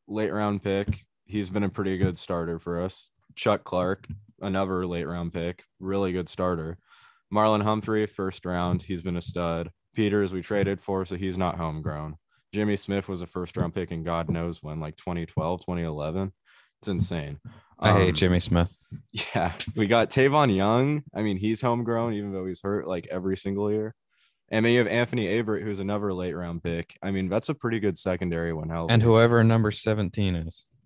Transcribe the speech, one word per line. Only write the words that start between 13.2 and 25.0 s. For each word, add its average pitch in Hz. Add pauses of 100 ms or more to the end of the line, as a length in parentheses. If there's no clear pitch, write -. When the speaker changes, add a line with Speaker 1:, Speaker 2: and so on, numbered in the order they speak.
Speaker 1:
a 87
first 90
round 87
pick 90
in 82
God 85
knows 85
when, 76
like, 78
twenty 85
twelve, 82
twenty 87
eleven. 80 (480)
It's -
insane. 80 (400)
Speaker 2:
I 107
hate 95
Speaker 1:
Um, 85
Speaker 2:
Jimmy 90
Smith. 87 (560)
Speaker 1:
Yeah, 87 (220)
we 107
got 110
Tavon 139
Young. 123 (120)
I 104
mean, 104
he's 107
homegrown, 117
even 104
though 95
he's 92
hurt, 98
like, 87
every 95
single 101
year. 107 (540)
And 110
then 117
you 120
have 113
Anthony 117